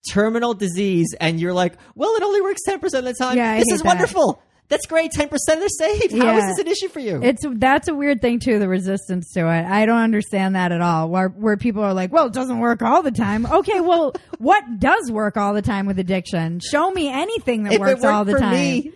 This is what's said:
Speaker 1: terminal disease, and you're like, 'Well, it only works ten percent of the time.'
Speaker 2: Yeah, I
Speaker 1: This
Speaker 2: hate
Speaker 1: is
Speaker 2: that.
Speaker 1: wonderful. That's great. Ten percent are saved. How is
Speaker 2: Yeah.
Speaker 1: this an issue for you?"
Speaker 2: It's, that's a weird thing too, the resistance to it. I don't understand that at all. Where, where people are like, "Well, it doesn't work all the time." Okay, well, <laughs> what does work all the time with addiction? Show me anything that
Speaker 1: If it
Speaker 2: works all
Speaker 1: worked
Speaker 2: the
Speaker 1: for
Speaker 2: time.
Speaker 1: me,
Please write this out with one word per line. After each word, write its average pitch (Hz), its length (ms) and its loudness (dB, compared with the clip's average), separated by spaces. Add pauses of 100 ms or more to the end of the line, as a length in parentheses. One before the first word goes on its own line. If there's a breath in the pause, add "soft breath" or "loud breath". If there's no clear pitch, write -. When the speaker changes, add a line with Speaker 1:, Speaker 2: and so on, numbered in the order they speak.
(100)
Speaker 1:
terminal 226 440 0
disease, 185 640 0
and 165 180 0
you're 175 140 -2
like, 180 220 0 (200 loud breath)
'Well, 403 220 0
it 427 60 0
only 403 180 0
works 381 240 -2
ten 381 160 -2
percent 262 260 -4
of 247 80 -6
the 262 100 -6
time.' 247 120 0
Speaker 2:
Yeah, 226 160 0
I 220 60 0
Speaker 1:
This 233 100 4
Speaker 2:
hate - 60 2
Speaker 1:
is - 80 -4
Speaker 2:
that. - 60 0
Speaker 1:
wonderful. - 540 2 (260 soft breath)
That's 302 180 -2
great. 320 260 0
Ten 294 160 -2
percent 311 340 0
are 403 60 0
saved. 415 440 0
How 226 240 4
is 220 60 4
Speaker 2:
Yeah. 277 60 0
Speaker 1:
this 180 120 -2
an 311 80 -2
issue 370 200 -2
for 311 120 -10
you?" 196 220 -4
Speaker 2:
It's, 247 200 2 (140)
that's 269 320 2
a 311 60 -2
weird 285 280 0
thing 240 160 0
too, 220 200 2
the 196 100 2
resistance 185 680 -2
to 185 60 0
it. 165 260 2
I 202 200 2
don't 233 120 4
understand 208 580 0
that 180 160 0
at 170 80 -2
all. 165 300 0
Where, 185 180 0
where 208 300 0
people 214 240 -2
are 196 120 0
like, 185 180 -2
"Well, 311 140 4
it 220 60 -6
doesn't 254 260 -4
work 233 240 0
all 277 200 4
the 285 80 0
time." 214 340 -2
Okay, 370 360 2
well, 339 340 2 (120)
<laughs> - 120 -14
what 359 240 4 (160)
does 277 320 2
work 214 260 -2
all 202 160 0
the 208 100 0
time 202 240 -2
with 196 120 -2
addiction? 175 640 -2
Show 320 300 0
me 339 180 -2
anything 262 560 -4
that 202 100 -2
Speaker 1:
If - 20 4
it 196 40 2
Speaker 2:
works 190 240 0
all 214 200 2
Speaker 1:
worked - 40 0
Speaker 2:
the 208 40 0
Speaker 1:
for 277 80 2
Speaker 2:
time. - 140 2
Speaker 1:
me, 277 420 -2